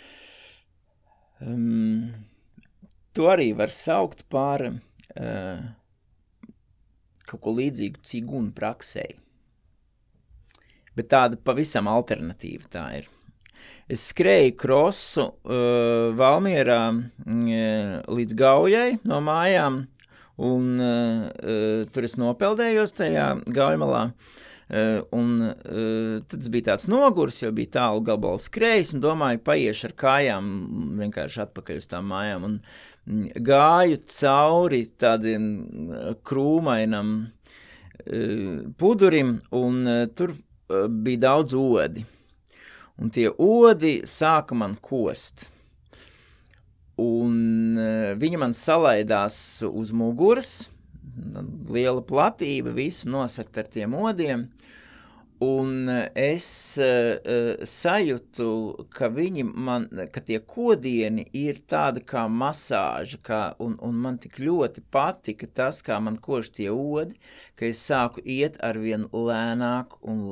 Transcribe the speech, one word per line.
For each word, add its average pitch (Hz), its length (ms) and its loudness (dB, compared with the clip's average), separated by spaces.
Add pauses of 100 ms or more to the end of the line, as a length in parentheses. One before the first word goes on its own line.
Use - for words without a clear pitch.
(1400)
em, 117 720 -2 (1040)
to 160 160 4
arī 143 240 4
var 110 160 0
saukt 170 560 -2
par, 139 380 -2 (500)
eh, 98 480 -8 (1600)
kaut - 180 -16
ko 110 140 -2
līdzīgu 120 480 -4
cigunu 120 480 -6
praksei. - 640 -8 (1800)
Bet 117 160 -2
tāda 127 260 4
pavisam 127 480 -2
alternatīva 90 800 -4
tā 82 200 -12 (100)
ir. 71 100 -14 (800)
Es - 240 -2
skrēju 185 480 4
krosu, 143 720 2 (160)
eh, 117 640 2
Valmierā, 131 800 4
mm, 117 560 -4
eh, 110 540 -2 (100)
līdz 110 240 -4
Gaujai 190 680 4
no 147 160 0
mājām, 156 640 2 (520)
un, 127 440 0
eh, 117 580 0
eh, 110 520 0
tur 131 120 -4
es 117 120 -6
nopeldējos 208 800 0
tajā 151 520 -2
Gaujamalā. 135 680 0 (560)
Eh, 110 320 0 (120)
un, 120 280 0
eh, 110 880 -4
tad - 140 -12
es 123 80 -8
biju 117 160 -2
tāds 107 260 0
nogurs, 208 500 2
jo 113 140 -2
bija 113 240 -4
tālu 113 240 0
gabalu 107 400 0
skrējis, 220 520 0
un 131 60 -4
domāju, 143 380 0
paiešu 127 460 0
ar - 80 -10
kājām 131 560 2 (500)
vienkārši 104 460 -6
atpakaļ - 320 -10
uz - 100 -12
tām 95 240 -8
mājām. 98 320 -6
Un, 104 160 -4 (480)
mm, 104 240 -4 (160)
gāju 156 560 6
cauri 147 800 2 (160)
tādiem, 110 460 2 (480)
eh, 69 220 -6
krūmainam, 113 1160 0 (720)
eh, 98 640 -4 (100)
pudurim, 160 640 4 (120)
un, 127 340 0
eh, 120 200 2
tur, 170 280 -4 (340)
eh, 95 180 2
bija 117 320 -2
daudz 131 340 4
odi. 113 520 2 (920)
Un 113 120 -4
tie 113 200 2
odi 190 720 6
sāka 156 520 0
man 107 220 -2
kost. - 760 -6 (1500)
Un, 113 800 2
eh, 110 380 -2
viņi 160 260 -2
man 120 160 0
salaidās 107 1120 2
uz 110 220 -6
muguras, 120 760 2 (1000)
liela 127 320 0
platība, 135 720 0
visu 135 360 -6
nosakt 123 480 -6
ar 107 120 -6
tiem 110 240 -4
odiem. 165 540 -2 (920)
Un, 131 480 0
eh, 123 280 -2
es, 147 640 -2
eh, 123 440 2
eh, 117 380 -2
sajūtu, 120 1300 -2
ka 123 200 -2
viņi 156 360 -2
man, 123 400 -4 (260)
ka - 80 -12
tie 110 200 -4
kodieni 127 920 0
ir 143 380 -6
tāda 139 320 0
kā 117 260 -4
masāža, 113 920 -4
kā, 107 380 -4
un, 113 200 -4
un 120 140 -6
man 123 240 -4
tik - 220 -18
ļoti 147 500 -2
patika 147 560 -2
tas, 131 380 -4
kā 107 180 -2
man 110 160 -4
kož 127 320 -4
tie 101 240 -6
odi, 147 400 -4 (420)
ka 117 120 -6
es 117 100 -4
sāku 123 480 -2
iet 139 320 -4
arvien 110 560 -4
lēnāk 117 880 -2
un 110 300 -6